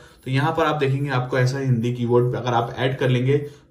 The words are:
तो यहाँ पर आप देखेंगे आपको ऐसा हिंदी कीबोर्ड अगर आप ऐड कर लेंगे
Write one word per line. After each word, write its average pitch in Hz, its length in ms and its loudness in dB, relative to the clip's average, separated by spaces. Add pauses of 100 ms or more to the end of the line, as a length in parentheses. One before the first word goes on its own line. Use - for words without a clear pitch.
(260)
तो 131 60 -6
यहाँ 135 260 2
पर 160 80 2
आप 151 100 0
देखेंगे 139 360 0
आपको 127 260 -2
ऐसा 127 220 0
हिंदी 123 340 0
कीबोर्ड 123 420 2
अगर 120 180 -2
आप 117 240 -2
ऐड 135 200 -2
कर 127 120 0
लेंगे 131 280 2 (340)